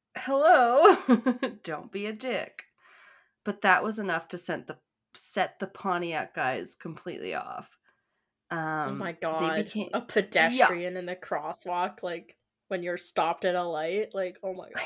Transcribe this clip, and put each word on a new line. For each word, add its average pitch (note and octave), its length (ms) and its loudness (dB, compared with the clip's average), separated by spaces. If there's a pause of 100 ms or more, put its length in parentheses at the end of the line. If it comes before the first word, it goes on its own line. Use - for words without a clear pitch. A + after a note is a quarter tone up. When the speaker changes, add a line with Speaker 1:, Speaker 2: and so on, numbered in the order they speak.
(180)
Speaker 1:
"Hello? C#4 800 8 (100)
<laughs> B3 560 0
Don't D#3 280 -10
be G3+ 160 -8
a A3 60 -8
dick." A3 500 -8 (800)
But G#3 180 -6
that F#3+ 220 6
was A3 160 -4
enough E3+ 300 -4
to F3 100 -10
send - 260 -6
the, D3+ 120 -12 (380)
set - 440 -4
the G3 80 -6
Pontiac F3 640 -4
guys C3 400 -4
completely D3+ 640 -10
off. - 340 -10 (840)
Speaker 2:
Oh E3+ 60 -6
Speaker 1:
Um, D#3 400 -4
Speaker 2:
my F3 140 -6
Speaker 1:
they E3+ 100 -12
Speaker 2:
God. D#3+ 340 0 (100)
Speaker 1:
became, - 280 -6
Speaker 2:
A G#3+ 60 0
Speaker 1:
yeah. - 80 -12
Speaker 2:
pedestrian F#3 880 2
in F3+ 80 -8
the F3+ 100 -6
crosswalk, F3 840 -4
like, F3 360 -8 (320)
when F#3 120 -4
you're F3 160 -4
stopped E3 480 0
at F3+ 100 2
a F3+ 80 0
light. F3 520 -2
Like, F#3 280 -4
oh F#3+ 100 -4
my F#3 160 -14
God. - 160 -8